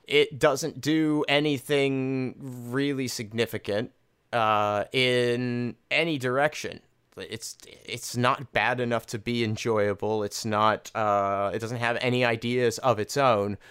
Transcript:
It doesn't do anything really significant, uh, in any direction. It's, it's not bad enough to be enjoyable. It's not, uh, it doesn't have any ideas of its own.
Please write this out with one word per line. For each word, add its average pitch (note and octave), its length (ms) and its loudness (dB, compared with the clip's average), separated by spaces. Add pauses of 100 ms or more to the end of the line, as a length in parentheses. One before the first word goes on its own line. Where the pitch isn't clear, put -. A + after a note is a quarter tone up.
It C#3+ 320 2
doesn't C#3 420 2
do D3+ 480 2
anything C#3 1040 0 (340)
really C3+ 380 -2
significant, A2 840 -4 (420)
uh, G#2 580 2
in B2 840 0 (140)
any D#3 280 0
direction. B2+ 640 -2 (360)
It's, - 400 -12 (280)
it's - 300 -10
not B2 380 -2
bad A#2 260 0
enough A#2 280 -2
to A#2 120 -8
be A#2 240 -2
enjoyable. G#2+ 800 0
It's - 220 -6
not, G#2+ 500 2
uh, G2+ 580 0
it G#2+ 60 -4
doesn't A2+ 200 -6
have A#2 200 0
any B2 240 0
ideas A#2+ 560 0
of A#2+ 200 2
its G#2 180 -4
own. G#2 400 2 (140)